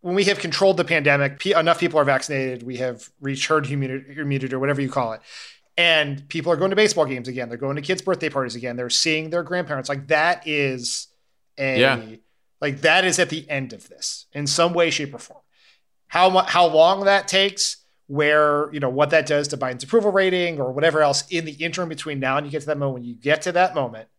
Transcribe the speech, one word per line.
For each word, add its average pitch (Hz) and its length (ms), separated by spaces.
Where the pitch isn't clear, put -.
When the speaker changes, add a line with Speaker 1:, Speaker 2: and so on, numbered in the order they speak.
Speaker 1:
When 180 140
we 196 100
have 202 140
controlled 180 380
the 170 60
pandemic, 143 560
pe-, 196 200
enough 165 200
people 156 200
are 147 40
vaccinated, 131 600
we 123 140
have 123 320
reached 135 280
herd 151 200
immunity, 139 520
immunity 135 360
or 131 40
whatever 139 220
you 135 80
call 120 240
it, 110 80
and 156 520
people 165 220
are 165 60
going 190 140
to 196 40
baseball 190 300
games 127 220
again, 127 200
they're 120 120
going 139 160
to 147 60
kids' 180 200
birthday 165 280
parties 127 260
again, 120 200
they're 123 140
seeing 156 400
their 170 140
grandparents. 151 440
Like, 139 200
that 160 400
is 135 600
a, 131 200
Speaker 2:
Yeah. 127 220
Speaker 1:
like, 139 220
that 165 240
is 180 140
at 175 100
the 156 200
end 135 220
of 101 160
this - 460
in 143 140
some 170 260
way, 170 160
shape, 147 240
or 120 60
form. - 220
How 185 220
mu-, 185 100
how 180 260
long 170 400
that 196 220
takes, 196 500
where, 147 680
you 147 80
know, 135 80
what 143 220
that 156 140
does 147 220
to 143 80
Biden's 127 300
approval 208 260
rating 180 480
or 127 140
whatever 151 280
else 143 280
in 165 160
the 151 80
interim 165 340
between 147 320
now 131 160
and 147 100
you 143 60
get 151 80
to 143 80
that 151 100
moment, 139 180
when 123 100
you 120 100
get 151 280
to 180 100
that 180 200
moment 113 460